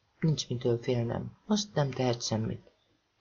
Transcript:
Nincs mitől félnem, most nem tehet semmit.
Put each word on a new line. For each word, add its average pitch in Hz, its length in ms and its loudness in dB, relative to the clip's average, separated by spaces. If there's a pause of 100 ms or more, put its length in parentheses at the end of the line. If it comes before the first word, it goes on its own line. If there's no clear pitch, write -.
(200)
Nincs 156 280 2
mitől 120 300 0
félnem, 120 580 -2 (100)
most 208 280 0
nem 139 160 2
tehet 123 320 0
semmit. 113 480 -2 (500)